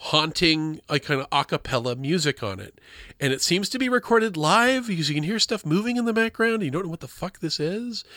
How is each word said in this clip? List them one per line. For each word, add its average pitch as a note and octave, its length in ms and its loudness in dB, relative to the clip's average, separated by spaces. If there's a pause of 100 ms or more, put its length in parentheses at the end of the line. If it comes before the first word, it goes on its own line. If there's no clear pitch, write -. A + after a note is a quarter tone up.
haunting, D#3 840 2
like, D3 140 0
kind C3+ 180 0
of C#3 100 -8
a C#3+ 140 2
cappella B2 500 -2
music D3 460 0
on G2 180 -4
it. - 200 -16 (400)
And C#3 120 2
it C3 100 -2
seems F#3+ 280 2
to - 80 -4
be B3+ 100 0
recorded A3+ 480 2
live A#3 520 4
because E3 220 0
you D3+ 60 -2
can D3+ 80 0
hear G#3 140 -2
stuff G#3+ 260 -2
moving G#3 320 0
in A#3+ 100 0
the A#3 80 0
background. A3+ 420 2
And G#3+ 80 -2
you C#3 80 -2
don't F3 140 -2
know E3+ 40 -8
what E3 120 -10
the C3 60 -12
fuck - 320 -10
this D#3+ 200 -4
is. G#3 440 -4 (140)